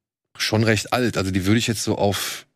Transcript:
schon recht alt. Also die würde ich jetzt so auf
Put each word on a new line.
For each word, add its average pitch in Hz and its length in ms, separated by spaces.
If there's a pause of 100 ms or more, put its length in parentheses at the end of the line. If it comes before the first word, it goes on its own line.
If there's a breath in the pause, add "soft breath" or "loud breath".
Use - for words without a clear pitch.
(360)
schon 110 280
recht 110 280
alt. 120 240
Also 95 140
die 92 160
würde 110 120
ich 113 80
jetzt 110 160
so - 140
auf - 480 (120)